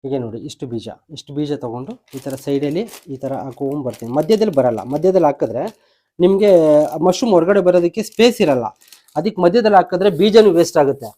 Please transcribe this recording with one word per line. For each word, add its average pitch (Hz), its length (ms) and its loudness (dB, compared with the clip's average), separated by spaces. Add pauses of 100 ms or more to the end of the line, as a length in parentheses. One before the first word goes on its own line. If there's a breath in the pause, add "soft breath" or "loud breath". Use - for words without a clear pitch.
ಹೀಗೆ 135 180 -6
ನೋಡಿ, 113 140 -12 (100)
ಇಷ್ಟು - 240 -14
ಬೀಜ, 117 160 -10 (280)
ಇಷ್ಟು - 200 -20
ಬೀಜ 147 160 -4 (100)
ತಗೊಂಡು 135 300 -10 (240)
ಈ - 80 -12
ತರ 135 100 -8 (100)
ಸೈಡಲ್ಲಿ 143 380 -4 (320)
ಈ - 80 -12
ತರ 135 100 -8 (120)
ಹಾಕೊಂಡ್ 139 420 -8
ಬರ್ತೀನಿ. 117 320 -10
ಮಧ್ಯದಲ್ಲಿ 202 400 0
ಬರಲ್ಲ, 117 240 0 (100)
ಮಧ್ಯದಲ್ಲಿ 165 380 2
ಹಾಕಿದ್ರೆ 127 320 -6 (640)
ನಿಮ್ಗೆ 196 260 2 (560)
ಮಶ್ರೂಮ್ 196 300 0
ಹೊರಗಡೆ 185 320 2
ಬರೋದಕ್ಕೆ 180 420 0
ಸ್ಪೇಸ್ 233 340 2
ಇರಲ್ಲ. 127 220 0 (520 soft breath)
ಅದಕ್ಕೆ 185 260 -4
ಮಧ್ಯದಲ್ಲಿ 202 360 4
ಹಾಕಿದ್ರೆ 196 300 0 (100)
ಬೀಜನೂ 214 380 6
ವೇಸ್ಟ್ 165 240 2
ಆಗುತ್ತೆ. 135 360 -2